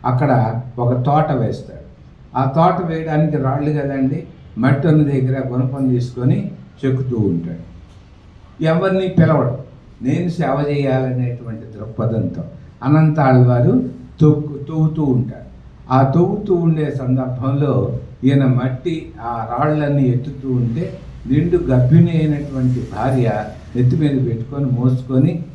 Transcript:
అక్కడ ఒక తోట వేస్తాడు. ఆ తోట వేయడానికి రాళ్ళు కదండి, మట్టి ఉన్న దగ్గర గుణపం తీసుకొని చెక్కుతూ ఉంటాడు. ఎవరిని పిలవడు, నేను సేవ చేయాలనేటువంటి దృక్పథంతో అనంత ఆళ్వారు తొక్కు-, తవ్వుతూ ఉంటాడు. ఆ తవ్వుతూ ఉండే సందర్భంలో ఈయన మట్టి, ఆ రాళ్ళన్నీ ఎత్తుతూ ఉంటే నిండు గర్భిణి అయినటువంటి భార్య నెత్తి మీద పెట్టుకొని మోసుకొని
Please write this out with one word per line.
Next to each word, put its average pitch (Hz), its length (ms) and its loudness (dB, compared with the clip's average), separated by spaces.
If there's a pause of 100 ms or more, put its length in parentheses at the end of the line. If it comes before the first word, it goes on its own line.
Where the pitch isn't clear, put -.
అక్కడ 127 560 0 (180)
ఒక 123 220 0
తోట 151 300 2
వేస్తాడు. - 540 -6 (520)
ఆ 135 120 0
తోట 170 380 2
వేయడానికి 160 500 -2
రాళ్ళు 147 440 -2
కదండి, 135 420 -2 (340)
మట్టి 135 300 2
ఉన్న 151 160 4
దగ్గర 131 440 0
గుణపం 131 420 -2
తీసుకొని 127 640 0 (340)
చెక్కుతూ 123 320 -2
ఉంటాడు. 85 460 -2 (1000)
ఎవరిని 185 440 2
పిలవడు, 156 500 4 (460)
నేను 165 260 0
సేవ 143 400 -2
చేయాలనేటువంటి 127 1080 -4
దృక్పథంతో 110 680 -4 (400)
అనంత 156 360 4
ఆళ్వారు 127 640 4 (380)
తొక్కు-, 147 460 2
తవ్వుతూ 156 360 0
ఉంటాడు. 123 420 -2 (480)
ఆ 135 80 6
తవ్వుతూ 185 520 2
ఉండే 156 460 0
సందర్భంలో 127 1000 -2 (240)
ఈయన 135 220 4
మట్టి, 127 760 -2
ఆ 117 300 -6
రాళ్ళన్నీ 143 520 0
ఎత్తుతూ 131 460 -2
ఉంటే 123 500 -2 (300)
నిండు 170 280 2
గర్భిణి 135 540 4
అయినటువంటి 139 680 0
భార్య 110 680 -2 (300)
నెత్తి 127 200 4
మీద 139 300 0
పెట్టుకొని 127 400 -4
మోసుకొని 127 880 0